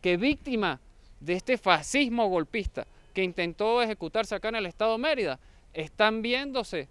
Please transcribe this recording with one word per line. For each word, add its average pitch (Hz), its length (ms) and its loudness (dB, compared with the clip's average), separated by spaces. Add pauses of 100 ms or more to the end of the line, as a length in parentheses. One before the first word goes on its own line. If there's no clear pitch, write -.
que 180 160 2
víctimas 220 640 0 (400)
de 151 140 -4
este 226 260 -2
fascismo 233 680 2
golpista 180 600 -2 (260)
que 190 100 0
intentó 196 600 0
ejecutarse 214 500 -2
acá 208 160 -4
en 233 60 -4
el 214 100 -2
Estado 220 320 0
Mérida, 240 420 0 (340)
están 214 500 0
viéndose 240 680 -4